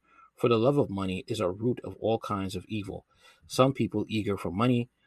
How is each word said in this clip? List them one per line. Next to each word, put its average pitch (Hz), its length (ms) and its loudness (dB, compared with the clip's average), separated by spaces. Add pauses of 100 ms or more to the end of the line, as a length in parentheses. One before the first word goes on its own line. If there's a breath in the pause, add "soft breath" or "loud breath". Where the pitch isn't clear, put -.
(380 soft breath)
For 127 100 2
the 117 100 6
love 131 200 4
of 117 120 2
money 95 380 -4
is 107 140 -4
a 90 100 0
root 117 320 -2
of 92 160 -12
all 110 200 0
kinds 98 360 -4
of 90 140 -8
evil. - 360 -8 (400 soft breath)
Some 131 280 4
people 107 340 -2
eager 104 300 -2
for 85 140 -6
money 120 360 2 (200)